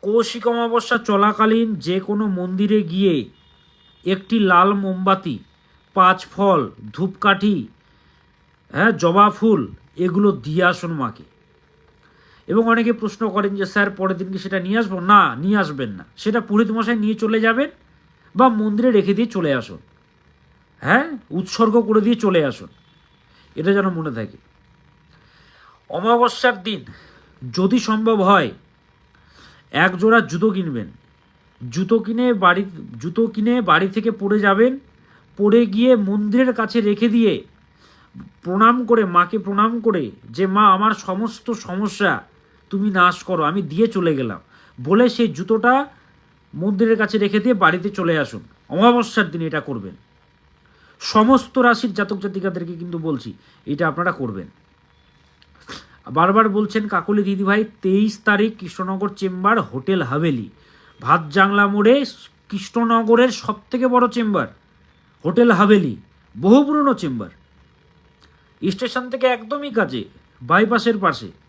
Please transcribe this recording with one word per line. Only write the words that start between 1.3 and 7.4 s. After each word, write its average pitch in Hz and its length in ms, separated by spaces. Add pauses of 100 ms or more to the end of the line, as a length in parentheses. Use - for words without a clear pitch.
যে 180 240
কোনো 208 280
মন্দিরে 190 540
গিয়ে 170 480 (760)
একটি 190 340
লাল 185 340
মোমবাতি, 190 680 (540)
পাঁচ 185 340
ফল, 180 420 (240)
ধূপকাঠি, 196 720 (1040)